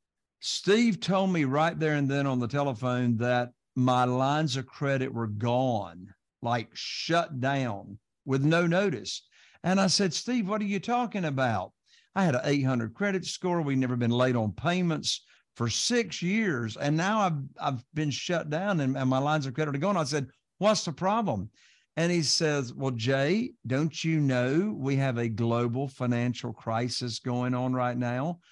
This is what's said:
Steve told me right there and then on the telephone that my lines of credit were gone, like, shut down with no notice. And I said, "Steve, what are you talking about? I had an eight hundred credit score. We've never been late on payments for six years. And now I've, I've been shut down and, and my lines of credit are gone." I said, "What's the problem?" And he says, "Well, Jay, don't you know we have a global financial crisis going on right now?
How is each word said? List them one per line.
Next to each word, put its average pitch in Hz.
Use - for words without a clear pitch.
Steve 220
told 190
me 165
right 151
there 156
and 143
then 139
on 131
the 120
telephone 123
that 120
my 127
lines 131
of 131
credit 131
were 117
gone, 107
like, 117
shut -
down 123
with 135
no 165
notice. 170
And 185
I 196
said, 185
"Steve, 233
what 214
are 214
you 196
talking 233
about? 127
I 196
had 151
an 123
eight 143
hundred 120
credit 190
score. 175
We've 139
never 127
been 120
late 123
on 110
payments 170
for 120
six 220
years. 175
And 147
now 196
I've, 175
I've 135
been 151
shut 160
down 180
and, 135
and 131
my 131
lines 147
of 123
credit 147
are -
gone." 190
I 165
said, 139
"What's 208
the 170
problem?" 170
And 170
he 175
says, 143
"Well, 135
Jay, 135
don't 139
you 160
know 139
we 135
have 135
a 120
global 117
financial 120
crisis 117
going 123
on 127
right 123
now? 127